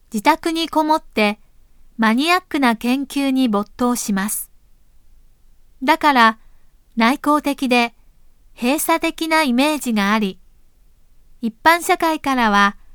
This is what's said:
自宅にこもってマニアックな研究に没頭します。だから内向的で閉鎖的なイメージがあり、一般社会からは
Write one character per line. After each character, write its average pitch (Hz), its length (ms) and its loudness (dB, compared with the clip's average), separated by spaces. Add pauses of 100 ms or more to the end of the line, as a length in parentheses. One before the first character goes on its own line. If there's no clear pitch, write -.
(120)
自 214 100 -4
宅 320 300 0
に 330 160 -4
こ 311 160 0
も 311 120 2
っ 320 60 -4
て 208 380 -2 (560)
マ 220 180 2
ニ 285 160 0
ア 349 60 4
ッ 370 60 -2
ク - 180 -6
な 240 160 2
研 254 300 -2
究 277 240 -2
に 262 180 2
没 208 200 -2
頭 247 280 -2
し - 160 -6
ま 196 160 -2
す。 - 240 -10 (1300)
だ 302 160 2
か 302 140 2
ら 226 260 4 (580)
内 233 220 2
向 294 240 0
的 277 260 -4
で 240 260 2 (600)
閉 262 240 -2
鎖 330 220 0
的 330 260 -4
な 320 160 2
イ 277 100 0
メ 285 220 2
ー 294 60 -6
ジ 240 120 -4
が 208 200 0
あ 220 60 0
り、 190 200 -4 (1080)
一 226 160 -6
般 339 200 2
社 349 160 0
会 320 220 -2
か 269 160 -4
ら 233 140 0
は 202 280 2 (160)